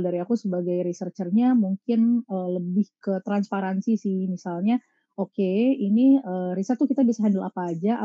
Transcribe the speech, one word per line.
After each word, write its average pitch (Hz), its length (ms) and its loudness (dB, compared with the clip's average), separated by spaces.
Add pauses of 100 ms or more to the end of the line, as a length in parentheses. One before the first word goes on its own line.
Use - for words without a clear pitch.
dari 175 180 -2
aku 233 160 0
sebagai 180 460 -2
researcher-nya, 185 720 0
mungkin, 233 720 2
eee, 185 200 -4 (120)
lebih 180 260 0 (140)
ke 190 240 -2
transparansi 196 760 -2
sih. 190 300 -2
Misalnya, 185 500 -2 (380)
"Oke, 202 580 0
ini, 254 460 4
eee, 185 360 -4
riset 196 220 -2
tuh 302 120 2
kita 277 160 0
bisa 220 180 0
handle 196 200 2
apa 180 280 -6
aja, 202 320 0